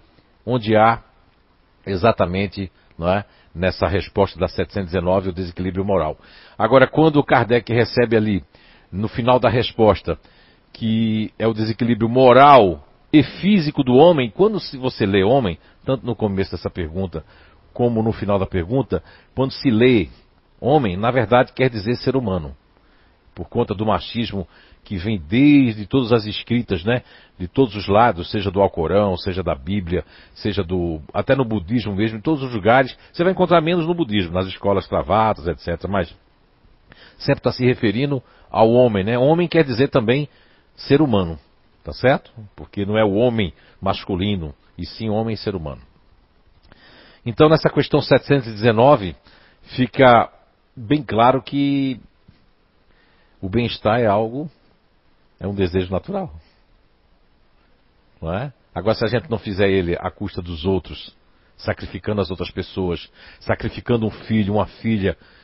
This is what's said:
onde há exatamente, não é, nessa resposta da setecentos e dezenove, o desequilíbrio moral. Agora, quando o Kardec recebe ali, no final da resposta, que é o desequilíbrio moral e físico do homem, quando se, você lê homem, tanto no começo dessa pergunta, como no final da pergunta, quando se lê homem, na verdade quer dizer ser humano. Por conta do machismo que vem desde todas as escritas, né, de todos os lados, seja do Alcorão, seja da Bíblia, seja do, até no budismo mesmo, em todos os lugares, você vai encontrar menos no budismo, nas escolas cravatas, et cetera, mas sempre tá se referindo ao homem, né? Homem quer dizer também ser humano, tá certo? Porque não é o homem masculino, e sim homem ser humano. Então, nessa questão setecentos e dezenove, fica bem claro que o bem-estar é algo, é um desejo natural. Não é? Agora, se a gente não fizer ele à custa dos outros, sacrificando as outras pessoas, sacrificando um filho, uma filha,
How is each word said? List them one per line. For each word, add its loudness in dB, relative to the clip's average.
onde 0
há 4
exatamente, -2
não -2
é, 0
nessa -2
resposta -2
da -2
setecentos -6
e -16
dezenove, 0
o -6
desequilíbrio -8
moral. -2
Agora, 4
quando 2
o 4
Kardec 0
recebe 0
ali, 0
no -4
final 2
da 2
resposta, 0
que -2
é -2
o 0
desequilíbrio -2
moral 8
e 6
físico 0
do 2
homem, 6
quando 0
se, -14
você -4
lê 2
homem, 0
tanto -4
no -4
começo -4
dessa -8
pergunta, -8
como 0
no 0
final -2
da -2
pergunta, -4
quando -2
se -2
lê 4
homem, 0
na -2
verdade 2
quer 0
dizer -4
ser -2
humano. -4
Por -14
conta -2
do -6
machismo -4
que -8
vem -4
desde 2
todas 0
as 2
escritas, -4
né, -2
de -8
todos 0
os -10
lados, 2
seja -4
do 0
Alcorão, 0
seja -6
da -4
Bíblia, -6
seja -4
do, -4
até 0
no 0
budismo -4
mesmo, -2
em -14
todos -2
os -10
lugares, 2
você -4
vai 0
encontrar 2
menos -2
no -2
budismo, -2
nas -2
escolas -2
cravatas, 0
et -4
cetera, -8
mas -4
sempre -2
tá -2
se -2
referindo 0
ao 4
homem, 4
né? -2
Homem 2
quer 2
dizer -2
também 0
ser 2
humano, 0
tá -12
certo? -2
Porque -8
não -2
é 2
o 0
homem 0
masculino, -4
e -10
sim -10
homem -4
ser -6
humano. -10
Então, 2
nessa 2
questão 0
setecentos 0
e -10
dezenove, 2
fica 4
bem -2
claro 2
que -4
o -10
bem-estar -2
é 2
algo, -2
é -8
um -6
desejo -2
natural. -6
Não -6
é? -8
Agora, -2
se -6
a 0
gente -4
não -4
fizer -2
ele 0
à -6
custa -12
dos -10
outros, -6
sacrificando -6
as -4
outras -8
pessoas, -6
sacrificando -4
um -2
filho, -2
uma 0
filha, -2